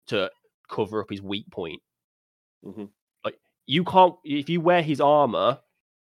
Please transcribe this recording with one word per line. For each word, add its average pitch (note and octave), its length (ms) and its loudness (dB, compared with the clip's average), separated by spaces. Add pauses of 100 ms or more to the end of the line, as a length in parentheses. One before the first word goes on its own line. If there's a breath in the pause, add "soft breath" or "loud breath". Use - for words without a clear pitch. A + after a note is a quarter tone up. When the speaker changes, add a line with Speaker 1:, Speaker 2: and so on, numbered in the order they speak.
Speaker 1:
to G2 220 -2 (400)
cover G#2+ 320 -4
up - 100 -10
his G2 100 -10
weak G2+ 300 -8
point. E2+ 300 -10 (840)
Speaker 2:
Mm-hmm. G2+ 200 -14 (380)
Speaker 1:
Like, - 160 -12 (280)
you D3+ 160 -2
can't, F3+ 320 4 (100)
if D3 240 -4
you E3+ 120 0
wear F3 200 4
his D3+ 180 -2
armor, C3+ 600 2 (420)